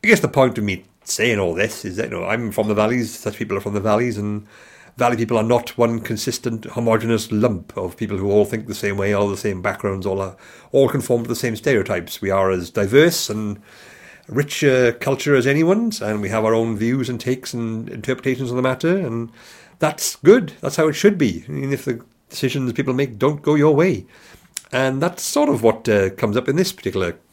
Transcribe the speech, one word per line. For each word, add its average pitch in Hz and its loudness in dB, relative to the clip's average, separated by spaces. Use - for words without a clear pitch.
I 202 0
guess 220 4
the - -2
point 131 2
of 107 -2
me 95 -4
saying 113 0
all 90 0
this 98 -4
is 92 -6
that, - -4
you 92 -8
know, 87 -6
I'm 110 -2
from 107 -2
the 107 0
valleys, 110 0
such - -8
people 104 -6
are 98 -4
from 104 -6
the 104 -2
valleys, 107 0
and 104 -6
valley 120 2
people 113 0
are 110 2
not 117 0
one 117 2
consistent, 113 -6
homogenous 113 0
lump 104 0
of 90 -8
people 98 -6
who 98 -2
all 101 6
think 107 -4
the 101 -8
same 101 -2
way, 101 0
all 101 2
the 95 -4
same 95 -4
backgrounds, 98 -4
all 98 -2
are, 92 -8
all 135 6
conform 120 0
to 117 -8
the 117 -2
same 113 -4
stereotypes. 98 -2
We 98 -2
are 95 2
as 90 -2
diverse 135 4
and 107 -6
rich 147 -2
a 127 6
culture 139 0
as 127 4
anyone's, 190 2
and 104 -2
we 95 -4
have 110 0
our 110 4
own 113 2
views 120 0
and 120 -6
takes 127 -4
and 113 -6
interpretations 127 -4
on 123 -4
the 127 0
matter, 131 0
and 117 -4
that's - -4
good. 180 6
That's - -4
how 156 2
it 147 -2
should 202 4
be, 98 0
even 135 -4
if 135 -4
the 120 -4
decisions 127 -2
people 131 -2
make 127 -2
don't 147 0
go 151 2
your 151 4
way. 170 2
And 131 0
that's 175 -4
sort 294 0
of 113 0
what, 110 4
uh, 98 4
comes 107 -2
up 127 0
in 139 0
this 185 0
particular 90 -4